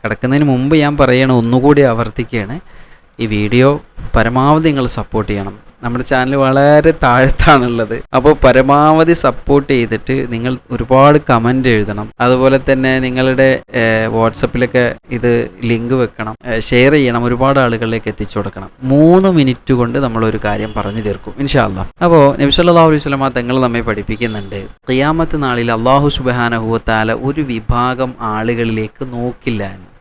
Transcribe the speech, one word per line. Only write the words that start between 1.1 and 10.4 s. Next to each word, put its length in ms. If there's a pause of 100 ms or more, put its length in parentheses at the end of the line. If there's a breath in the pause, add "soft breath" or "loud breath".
ഒന്നുകൂടി 380 (100)
ആവർത്തിക്കുകയാണ്, 680 (680 soft breath)
ഈ 80
വീഡിയോ 380 (460)
പരമാവധി 540
നിങ്ങൾ 160 (100)
സപ്പോർട്ട് 340
ചെയ്യണം. 240 (300)
നമ്മുടെ 260
ചാനൽ 320
വളരെ 500 (120)
താഴത്താണുള്ളത്. 920 (220)
അപ്പോൾ 160 (100)
പരമാവധി 800
സപ്പോർട്ട് 480
ചെയ്തിട്ട് 440 (180)
നിങ്ങൾ 200 (220)